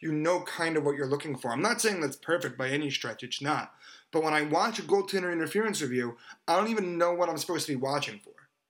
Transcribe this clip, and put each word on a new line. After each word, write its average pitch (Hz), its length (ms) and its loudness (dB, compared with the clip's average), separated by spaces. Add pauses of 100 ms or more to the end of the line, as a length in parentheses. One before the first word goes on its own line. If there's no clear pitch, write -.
you 160 120 -2
know 160 280 2
kind 165 380 -2
of 143 60 2
what 143 120 2
you're 143 100 -2
looking 139 300 -2
for. 123 140 -4
I'm 120 100 0
not 220 220 2
saying 202 180 2
that's 143 160 -2
perfect 151 400 -2
by 131 140 -2
any 143 200 0
stretch. 120 320 -4
It's 127 200 -8
not. 139 320 -2 (380)
But 160 100 2
when 156 100 2
I 151 80 4
watch 175 380 2
a 190 40 -6
goaltender 190 480 0
interference 175 520 0
review, 123 340 -2 (320)
I 170 80 4
don't 208 140 2
even 185 260 0
know 175 160 4
what 175 160 2
I'm 160 80 -2
supposed 151 300 -2
to 151 60 -4
be 135 40 0
watching 131 480 -2
for. - 80 -20 (380)